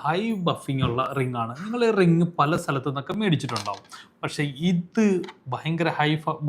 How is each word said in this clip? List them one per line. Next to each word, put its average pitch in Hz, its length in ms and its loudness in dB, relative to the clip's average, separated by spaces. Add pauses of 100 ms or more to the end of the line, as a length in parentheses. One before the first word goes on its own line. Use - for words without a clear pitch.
ഹൈ 156 160 0 (300)
ബഫിംഗ് 135 400 -2
ഉള്ള 120 120 -2 (180)
റിംഗ് 127 240 -2
ആണ്. 113 100 -6 (100)
നിങ്ങൾ 226 240 -4
ഈ - 20 6 (120)
റിംഗ് 170 260 6 (140)
പല 147 240 4
സ്ഥലത്തു 139 260 -2
നിന്നൊക്കെ 139 300 -6
മേടിച്ചിട്ടുണ്ടാവും, 120 640 -2 (400)
പക്ഷേ - 200 -4 (280)
ഇത് 175 340 2 (500)
ഭയങ്കര 160 340 0 (100)
ഹൈ 151 120 4 (140)
ഫ-, 156 120 -2 (120)